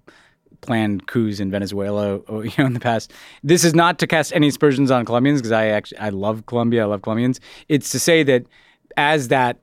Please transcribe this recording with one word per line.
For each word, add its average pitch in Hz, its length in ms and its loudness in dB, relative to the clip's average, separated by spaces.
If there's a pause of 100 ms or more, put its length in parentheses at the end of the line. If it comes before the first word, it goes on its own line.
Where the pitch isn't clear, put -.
(600)
planned 107 480 -2
coups 107 320 -2
in 98 100 -4
Venezuela, 101 640 -4
<laughs> - 120 -14
or, 107 160 -8
you 113 140 -8
know, 143 80 2
in 127 80 -2
the 120 60 -6
past. 113 320 -2 (300)
This 170 220 2
is 165 100 2
not 170 240 2
to 170 80 -2
cast 156 260 0
any 151 140 4
aspersions 135 460 2
on 120 120 2
Colombians, 127 380 0
'cause 110 80 -4
I 110 160 2
actu-, 107 320 -2
I 107 120 -6
love 107 360 -4
Colombia, 117 360 0
I - 20 0
love 104 180 -2
Colombians. 120 380 -2 (280)
It's 147 220 0
to 131 80 -4
say 165 240 2
that 127 220 2 (520)
as 147 320 0
that 127 340 2